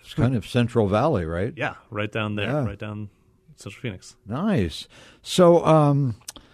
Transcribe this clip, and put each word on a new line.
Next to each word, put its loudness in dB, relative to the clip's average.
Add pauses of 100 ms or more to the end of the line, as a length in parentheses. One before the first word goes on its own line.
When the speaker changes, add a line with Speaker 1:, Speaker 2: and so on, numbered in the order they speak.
Speaker 1:
it's -20
kind 0
of -6
Central 0
Valley, 0
right? -4
Speaker 2:
Yeah, -6 (160)
right -6
down -4
there, -4
Speaker 1:
Yeah. -2
Speaker 2:
right -8
down -12 (460)
Central -18
Phoenix. -12 (120)
Speaker 1:
Nice. -2 (360)
So, 6
um, 4 (380)